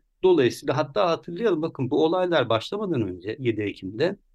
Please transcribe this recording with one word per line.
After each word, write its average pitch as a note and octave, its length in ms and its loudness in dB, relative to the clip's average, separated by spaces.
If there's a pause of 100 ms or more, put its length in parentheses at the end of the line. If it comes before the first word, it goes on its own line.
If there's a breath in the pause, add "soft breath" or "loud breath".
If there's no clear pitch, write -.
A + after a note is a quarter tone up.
(240)
Dolayısıyla D3 540 4
hatta E3+ 320 0
hatırlayalım, E3+ 520 -2
bakın C#3 300 -4
bu D3 140 4
olaylar E3+ 440 2
başlamadan E3 520 -2
önce F#2 380 -6
yedi A2+ 220 -2
Ekim'de G#2+ 560 -4 (180)